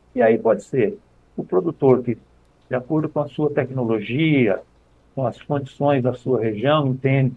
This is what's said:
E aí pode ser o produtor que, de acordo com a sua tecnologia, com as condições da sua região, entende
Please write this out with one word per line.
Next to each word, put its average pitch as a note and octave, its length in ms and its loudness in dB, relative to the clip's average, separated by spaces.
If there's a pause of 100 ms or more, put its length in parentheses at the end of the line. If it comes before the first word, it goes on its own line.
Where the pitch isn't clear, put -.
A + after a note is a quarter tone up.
(140)
E B3 80 0
aí A3+ 160 4
pode G#3+ 240 0
ser A2+ 360 -2 (380)
o - 80 -8
produtor D3 580 2
que, A#2+ 140 -4 (520)
de C3 60 -6
acordo D3+ 340 -2
com D3 120 -4
a C#3+ 80 -4
sua D3 220 -2
tecnologia, B2 1120 0 (540)
com C3+ 120 -4
as A2 160 -6
condições C#3 600 -2
da A#2+ 120 -2
sua B2+ 260 -2
região, B2 460 0
entende C3 500 0